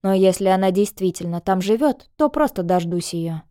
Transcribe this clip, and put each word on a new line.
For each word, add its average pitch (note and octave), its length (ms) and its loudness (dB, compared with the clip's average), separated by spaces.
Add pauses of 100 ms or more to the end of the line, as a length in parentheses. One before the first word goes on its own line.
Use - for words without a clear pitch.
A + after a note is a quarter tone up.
но G3 120 0
если F#3+ 320 2
она F#3+ 240 2
действительно F3+ 680 -2
там F#3+ 200 0
живет, A3+ 560 0
то D4+ 120 2
просто D4 340 -2
дождусь F3 500 -2
ее. E3 380 -6